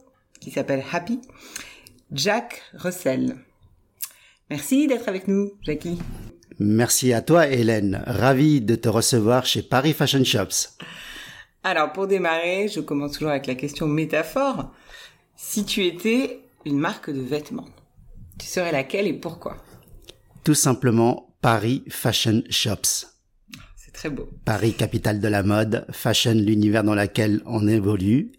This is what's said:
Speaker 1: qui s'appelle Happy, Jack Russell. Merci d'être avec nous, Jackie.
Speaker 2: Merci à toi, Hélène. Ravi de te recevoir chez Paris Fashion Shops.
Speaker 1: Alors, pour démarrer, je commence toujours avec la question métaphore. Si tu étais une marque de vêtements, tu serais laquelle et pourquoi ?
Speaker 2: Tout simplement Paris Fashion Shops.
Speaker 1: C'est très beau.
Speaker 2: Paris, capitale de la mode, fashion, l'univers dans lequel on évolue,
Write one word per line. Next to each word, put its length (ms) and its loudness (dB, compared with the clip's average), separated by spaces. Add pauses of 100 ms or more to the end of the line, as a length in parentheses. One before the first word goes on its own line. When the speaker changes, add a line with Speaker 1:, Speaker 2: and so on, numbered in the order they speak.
(400)
Speaker 1:
qui 100 -16
s'appelle 320 -4 (100)
Happy, 280 -4 (920)
Jack 500 -4 (120)
Russell. 600 -2 (1120)
Merci 380 0
d'être 220 -2
avec 180 -6
nous, 260 0 (100)
Jackie. 360 -6 (640)
Speaker 2:
Merci 520 2
à 100 2
toi, 260 6
Hélène. 580 2
Ravi 540 4
de 160 2
te 120 0
recevoir 580 2
chez 160 -2
Paris 320 2
Fashion 280 2
Shops. 540 -2 (880)
Speaker 1:
Alors, 280 0
pour 140 -2
démarrer, 640 0
je 120 -6
commence 320 -4
toujours 180 -2
avec 160 -2
la 100 -4
question 320 -4
métaphore. 840 -2 (640)
Si 300 -6
tu 220 0
étais 560 0 (220)
une 140 0
marque 320 -4
de 120 -4
vêtements, 460 -8 (680)
tu 80 -14
serais 240 -4
laquelle 380 -2
et 60 -2
pourquoi ? 420 -12 (880)
Speaker 2:
Tout 100 4
simplement 840 2
Paris 480 2
Fashion 600 0
Shops. 600 -2 (680)
Speaker 1:
C'est 160 -20
très 180 -8
beau. 180 -10 (160)
Speaker 2:
Paris, 300 0
capitale 460 0
de 80 0
la 140 2
mode, 480 0
fashion, 440 2
l'univers 500 4
dans 100 2
lequel 520 2
on 200 0
évolue, 720 2